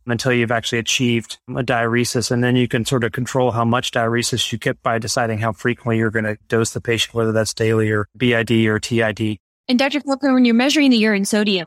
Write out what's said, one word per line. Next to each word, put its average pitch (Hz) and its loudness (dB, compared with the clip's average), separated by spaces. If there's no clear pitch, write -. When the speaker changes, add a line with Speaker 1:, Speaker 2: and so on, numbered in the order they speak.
Speaker 1:
until 120 -2
you've 120 0
actually 117 -2
achieved 117 -2
a 131 -6
diuresis. 120 0
And 120 0
then 123 2
you 123 2
can 117 -2
sort 127 0
of 113 -2
control 127 -2
how 117 -2
much 117 0
diuresis 117 -2
you 113 -6
get 131 -4
by 117 -2
deciding 113 -2
how 113 -2
frequently 117 -2
you're 113 0
gonna 107 -4
dose 113 0
the - -8
patient, - -2
whether 113 0
that's 110 0
daily 110 2
or 107 -2
B 120 2
I 113 2
D 113 4
or 107 2
T 113 0
I 110 0
D. 107 -4
Speaker 2:
And 247 2
Doctor 269 0
Flipper, 269 0
when 254 4
you're 233 4
measuring 277 2
the 240 6
urine 214 2
sodium, 208 0